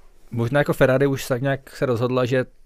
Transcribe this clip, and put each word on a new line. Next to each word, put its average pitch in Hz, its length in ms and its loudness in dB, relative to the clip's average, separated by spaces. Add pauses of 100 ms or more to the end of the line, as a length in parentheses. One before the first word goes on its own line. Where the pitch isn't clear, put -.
(320)
možná 117 280 -2
jako 156 140 0
Ferrari 131 340 4
už 135 200 -4
tak 123 140 -2
nějak 135 340 -6
se 147 100 -4
rozhodla, 127 400 0
že 127 200 0 (200)